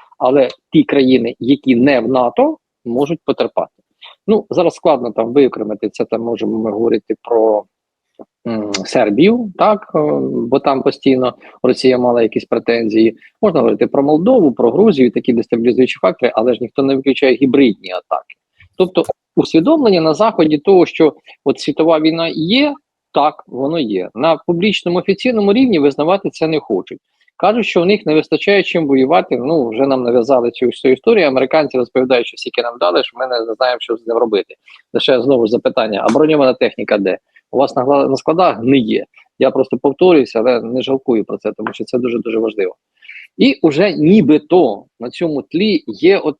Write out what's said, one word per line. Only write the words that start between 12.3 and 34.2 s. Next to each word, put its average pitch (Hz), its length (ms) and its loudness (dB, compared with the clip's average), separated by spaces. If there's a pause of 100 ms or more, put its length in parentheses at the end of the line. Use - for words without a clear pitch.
претензії. 113 720 0 (240)
Можна 175 180 2
говорити 113 280 0
про 139 160 -2
Молдову, 160 480 2
про 117 200 0
Грузію, 147 400 2
такі 120 220 -2
дестабілізуючі 120 640 0
фактори, - 360 -2
але 117 180 0
ж 107 80 -4
ніхто 123 220 -4
не 135 120 0
виключає 131 400 0
гібридні 123 560 0
атаки. - 440 -8 (420)
Тобто 180 260 0 (320)
усвідомлення 196 640 2
на 160 120 0
Заході 156 440 0
того, 180 280 4
що 156 280 0 (300)
от 135 160 -2
світова 156 400 0
війна 165 340 -2
є, 254 420 -2 (380)
так, 147 340 -2
воно 139 320 -6
є. 101 360 -4
На 156 220 0 (100)
публічному 175 500 -2
офіційному 202 560 -2
рівні 233 260 2
визнавати 147 500 0
це 160 180 -4
не 156 120 -2
хочуть. - 400 -6 (380)
Кажуть, 208 280 0
що - 160 0
у 170 40 2
них 202 200 0
не 151 80 0
вистачає 165 500 0
чим 160 240 -2
воювати, 139 500 2
ну, 131 320 -2
вже 123 180 -2
нам 131 160 -2
нав'язали 120 480 2
цю, 120 200 -2
цю - 180 -4
історію, 175 380 2
американці 131 500 0
розповідають, 127 500 -2
що - 100 -18
скільки - 240 -8
нам 120 180 -6
дали, 160 240 0
що 120 140 -12
ми 131 100 -6
не 117 280 -4
знаємо, 123 240 -2
що 113 180 -6
з 113 100 -14
ним 117 100 -2
робити. 107 380 -2 (380)